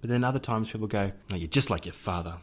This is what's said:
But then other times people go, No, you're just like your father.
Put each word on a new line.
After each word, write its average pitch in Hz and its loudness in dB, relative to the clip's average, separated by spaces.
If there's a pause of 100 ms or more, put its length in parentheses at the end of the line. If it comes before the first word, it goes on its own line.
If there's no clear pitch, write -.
But 117 -6
then 123 4
other 127 2
times 110 -2
people 107 -4
go, 101 2 (180)
No, 95 -4
you're 85 -4
just 135 4
like 82 0
your 85 -8
father. 85 -4